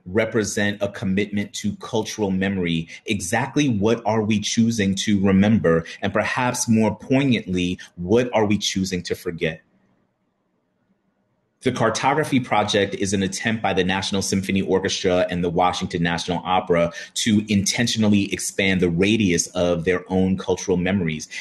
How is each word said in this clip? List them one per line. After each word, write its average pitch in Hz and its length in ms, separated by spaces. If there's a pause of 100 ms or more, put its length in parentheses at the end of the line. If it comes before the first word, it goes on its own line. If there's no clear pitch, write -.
represent 104 760
a 101 60
commitment 101 640
to 101 240
cultural 107 520
memory, 92 580 (180)
exactly 117 600
what 113 380
are 110 160
we 107 160
choosing 107 580
to 101 240
remember? 95 640 (160)
And 98 120
perhaps 123 560
more 110 260
poignantly, 92 840 (160)
what 107 360
are 110 140
we 101 100
choosing 95 480
to - 120
forget? 82 460 (2000)
The 127 100
Cartography 127 680
Project 104 560
is 98 180
an 98 120
attempt 110 400
by 98 80
the 92 100
National 95 400
Symphony 95 400
Orchestra 92 640
and 87 140
the 87 80
Washington 90 540
National 85 400
Opera 87 480 (220)
to 107 340
intentionally 104 840
expand 95 480
the 90 80
radius 92 600
of 87 360
their 90 220
own 95 320
cultural 92 380
memories. 87 520 (120)